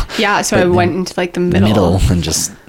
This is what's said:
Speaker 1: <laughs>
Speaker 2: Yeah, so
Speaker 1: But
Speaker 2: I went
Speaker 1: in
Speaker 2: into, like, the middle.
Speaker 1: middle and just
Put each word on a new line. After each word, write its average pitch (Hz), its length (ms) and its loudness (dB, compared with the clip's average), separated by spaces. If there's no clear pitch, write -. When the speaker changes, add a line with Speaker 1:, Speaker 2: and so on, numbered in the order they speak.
Speaker 1:
<laughs> - 140 -12
Speaker 2:
Yeah, 208 240 0
so 208 140 0
Speaker 1:
But 180 100 2
Speaker 2:
I - 20 2
went 180 220 2
Speaker 1:
in 160 80 -4
Speaker 2:
into, 180 180 -6
like, 175 160 -4
the - 60 -4
middle. 180 300 2
Speaker 1:
middle 92 260 2
and 87 100 0
just 80 300 -4